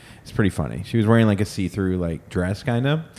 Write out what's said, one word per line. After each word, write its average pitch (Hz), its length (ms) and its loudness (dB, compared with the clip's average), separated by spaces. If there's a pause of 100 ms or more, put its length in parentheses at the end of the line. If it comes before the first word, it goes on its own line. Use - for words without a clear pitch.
(240)
it's - 80 -18
pretty 101 180 2
funny. 65 340 -6
She - 140 -4
was 110 80 4
wearing, 113 220 6
like, 101 140 2
a 104 40 2
see-through, 92 520 -2
like, 85 320 -4
dress, 95 340 -2
kinda, 139 420 0 (140)